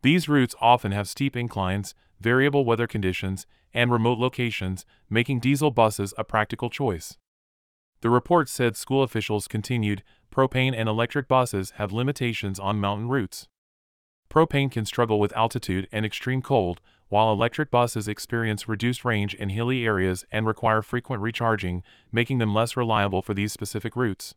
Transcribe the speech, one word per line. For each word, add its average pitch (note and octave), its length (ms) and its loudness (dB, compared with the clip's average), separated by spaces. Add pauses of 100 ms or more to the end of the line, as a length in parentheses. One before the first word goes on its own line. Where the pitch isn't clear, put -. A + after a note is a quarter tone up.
These D3+ 260 4
routes C#3 320 4
often A#2 300 4
have G2+ 180 -4
steep - 260 -4
inclines, G2+ 600 -4 (260)
variable C3+ 420 4
weather A#2 220 2
conditions, F#2+ 600 -4 (260)
and A#2+ 180 2
remote A#2 280 2
locations, A2+ 680 -4 (240)
making A#2+ 300 0
diesel C#3 320 2
buses G#2+ 440 2
a A2 80 -6
practical A2+ 460 -2
choice. G#2+ 480 -4 (840)
The A#2 100 2
report C#3 380 4
said A#2 280 0
school C3+ 240 0
officials A2 460 -2
continued, G#2+ 560 -2 (280)
propane C3 460 0
and A2 100 -2
electric A2+ 400 -2
buses B2 500 2
have G#2 140 -4
limitations A2+ 680 -2
on G2+ 200 -2
mountain G2+ 280 -2
routes. B2 400 -4 (800)
Propane C#3+ 420 2
can A2 140 -2
struggle A2+ 340 2
with G#2 160 2
altitude A2 560 -2
and A2 140 -2
extreme B2+ 380 -4
cold, F#2+ 380 0 (260)
while G#2+ 240 2
electric A#2 380 0
buses A#2 380 0
experience A2 600 -4
reduced A#2 380 -2
range G#2 300 0
in G2+ 140 -4
hilly A#2 360 -2
areas F#2+ 460 0
and A2 160 -2
require A2 340 2
frequent A#2+ 400 -6
recharging, G#2 600 -2 (280)
making A#2+ 280 0
them G#2+ 140 2
less A2+ 220 0
reliable G#2 460 0
for G#2 140 -4
these G2+ 180 -2
specific G#2+ 420 -8
routes. A#2+ 420 -4